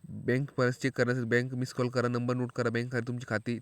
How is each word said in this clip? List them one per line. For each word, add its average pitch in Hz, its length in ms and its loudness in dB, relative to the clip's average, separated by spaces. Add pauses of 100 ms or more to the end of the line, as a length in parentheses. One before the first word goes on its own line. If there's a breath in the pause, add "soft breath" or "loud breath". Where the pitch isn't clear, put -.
बँक 120 540 -2
बॅलन्स 127 240 2
चेक 131 100 0
करण्यासाठी 123 360 2
बँक 123 260 2
मिस 127 180 -4
कॉल 123 160 0
करा, 120 200 2
नंबर 123 260 0
नोट 123 180 -2
करा, 117 180 0
बँक 120 220 -2
खाते, 120 160 -2
तुमचे 120 200 -4
खाते 110 340 -2